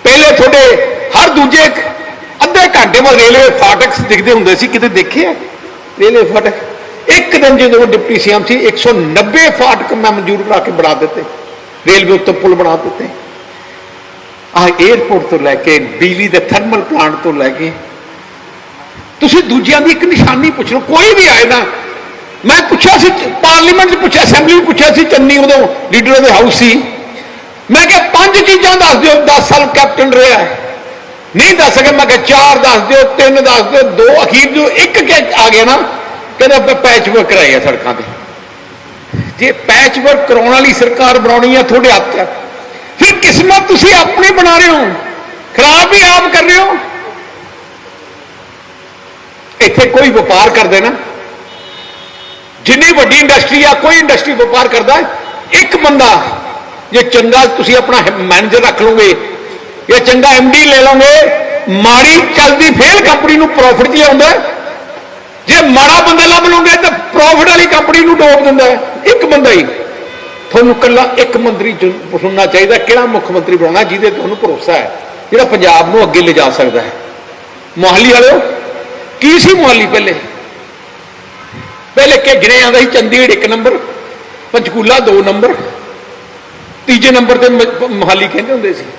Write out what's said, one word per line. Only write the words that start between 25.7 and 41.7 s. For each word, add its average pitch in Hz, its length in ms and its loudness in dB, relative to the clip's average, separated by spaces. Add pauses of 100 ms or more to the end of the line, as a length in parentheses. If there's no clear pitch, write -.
leader 240 240 0
of 269 80 4
the 214 100 4
house 226 160 2
ਸੀ, 240 320 0 (880)
ਮੈਂ 320 140 2
ਕਿਹਾ, 359 140 2
"ਪੰਜ 381 440 2
ਚੀਜ਼ਾਂ 370 320 2
ਦੱਸ 330 200 2
ਦਿਓ, 294 300 2
ਦਸ 285 240 2
ਸਾਲ 285 160 2
ਕੈਪਟਨ 277 480 0
ਰਿਹਾ 254 240 4
ਹੈ।" - 220 -4 (760)
ਨਹੀਂ 339 200 2
ਦੱਸ 294 180 2
ਸਕੇ। 269 180 2
ਮੈਂ 277 140 2
ਕਿਹਾ, 247 120 0
"ਚਾਰ 277 400 4
ਦੱਸ 254 200 2
ਦਿਓ, 269 260 2
ਤਿੰਨ 269 400 2
ਦੱਸ 240 180 2
ਦਿਓ, 269 200 0
ਦੋ, 240 420 4
ਅਖੀਰ 269 280 0
ਜੋ 294 180 0
ਇੱਕ - 340 -2
ਕਹਿ 311 180 0 (240)
ਆ 226 40 2
ਗਿਆ 220 160 2
ਨਾ, 262 120 2 (600)
ਕਹਿੰਦਾ, 269 160 4
ਆਪਾਂ 269 200 0
ਪੈਚ 233 340 0
ਵਰਕ 214 200 0
ਕਰਾਏ 156 260 2
ਆ 131 40 0
ਸੜਕਾਂ 123 340 -4
ਤੇ।" 117 100 -10 (1400)
ਜੇ 254 120 -2
ਪੈਚ 262 480 -2
ਵਰਕ 285 280 0
ਕਰਾਉਣ 233 220 2
ਵਾਲੀ 262 240 2
ਸਰਕਾਰ 247 460 0
ਬਣਾਉਣੀ 240 360 0
ਆ 262 60 2
ਤੁਹਾਡੇ 247 300 2